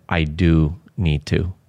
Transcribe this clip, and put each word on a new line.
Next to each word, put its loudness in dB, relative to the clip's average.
I 0
do 2
need -2
to. -2